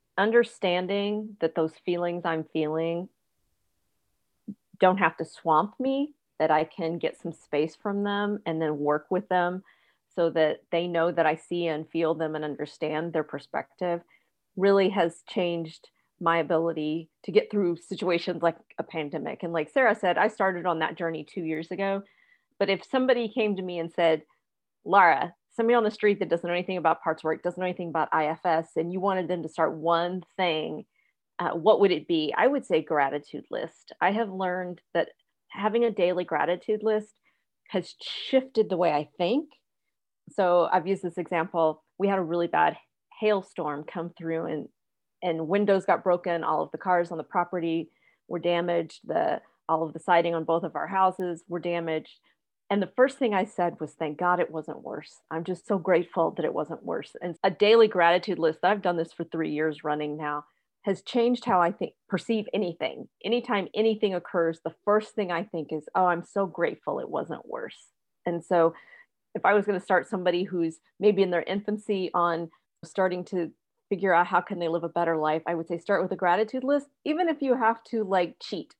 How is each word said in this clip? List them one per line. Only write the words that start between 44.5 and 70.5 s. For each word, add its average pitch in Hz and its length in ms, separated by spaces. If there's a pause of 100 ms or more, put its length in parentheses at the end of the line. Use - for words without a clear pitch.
and 165 260
windows 196 380
got 170 180
broken. 175 400
All 156 200
of 151 80
the 156 60
cars 175 340
on 165 60
the 156 60
property 165 640 (380)
were 175 120
damaged. 170 640
The, 160 340 (300)
all 160 140
of 156 100
the 165 60
siding 170 360
on 160 80
both 165 200
of 156 120
our 151 120
houses 185 600
were 175 120
damaged. 165 600 (500)
And 202 120
the 185 140
first 262 240
thing 226 140
I 190 120
said 175 340
was, 151 140
"Thank 151 240
God 180 220
it - 120
wasn't 156 300
worse. - 380 (100)
I'm 165 140
just 175 240
so 202 100
grateful 165 540
that 156 140
it 156 80
wasn't 160 300
worse." - 380
And 175 220
a 196 80
daily 220 360
gratitude 175 520
list, 160 240
I've 196 180
done 175 160
this 165 160
for 160 120
three 160 260
years 151 320
running 151 340
now, 147 280 (360)
has 196 220
changed 240 420
how 185 160
I 170 100
think, - 220 (160)
perceive 214 440
anything. 175 540 (160)
Anytime 220 520
anything 214 400
occurs, 170 480
the 165 200
first 214 300
thing 190 180
I 170 120
think - 280
is, 151 220
"Oh, 185 120
I'm 175 180
so 196 240
grateful 151 520
it 127 100
wasn't 156 380
worse." - 440 (340)
And 170 180
so 165 300 (600)
if - 100
I 196 80
was 202 120
gonna 196 140
start 190 300
somebody 180 340
who's 170 360 (200)